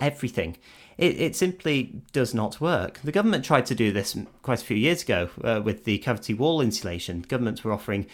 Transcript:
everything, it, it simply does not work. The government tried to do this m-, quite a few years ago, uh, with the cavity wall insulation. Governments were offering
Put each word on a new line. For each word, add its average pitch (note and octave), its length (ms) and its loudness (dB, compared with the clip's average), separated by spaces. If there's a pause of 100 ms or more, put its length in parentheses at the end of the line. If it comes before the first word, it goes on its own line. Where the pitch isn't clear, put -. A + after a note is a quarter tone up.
everything, B2 560 -2 (400)
it, E3+ 220 2
it D#3+ 160 0
simply E3+ 680 0 (100)
does B2+ 220 2
not G#2+ 260 -2
work. D3 420 0
The D3 120 -4
government G3+ 320 2
tried C#3 220 4
to B2+ 80 0
do G#2+ 180 4
this G2 220 -2
m-, - 120 -8 (140)
quite B2 200 0
a - 40 -14
few G#2 100 0
years D#3+ 260 2
ago, F2+ 280 0 (140)
uh, A2 200 2
with G#2+ 220 -2
the G#2 140 2
cavity A2+ 340 -2
wall D#3 260 2
insulation. F2+ 640 -2
Governments A#2+ 420 -4
were A2 80 0
offering G2+ 420 -2